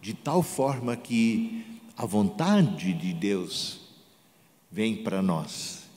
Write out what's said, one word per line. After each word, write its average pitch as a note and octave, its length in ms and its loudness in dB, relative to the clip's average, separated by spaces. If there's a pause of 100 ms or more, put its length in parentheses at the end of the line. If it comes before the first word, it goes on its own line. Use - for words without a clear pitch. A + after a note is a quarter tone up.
de G#2 140 -8
tal E3 280 0
forma B2+ 540 -2
que A2+ 800 0 (200)
a A#2 80 -4
vontade D#3+ 880 4
de F2 200 -2
Deus F#2 680 -4 (920)
vem G#2+ 240 0
para G2 260 -2
nós. - 600 -2 (140)